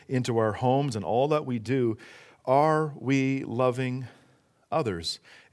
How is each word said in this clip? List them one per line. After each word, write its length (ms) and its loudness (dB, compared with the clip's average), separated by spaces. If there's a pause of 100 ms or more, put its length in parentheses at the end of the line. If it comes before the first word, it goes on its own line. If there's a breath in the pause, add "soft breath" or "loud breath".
into 300 0
our 160 2
homes, 420 0
and 80 -6
all 240 0
that 180 0
we 140 -4
do, 360 0 (480 loud breath)
are 540 4
we 460 0
loving 600 -2 (640 soft breath)
others? 500 -4 (320 loud breath)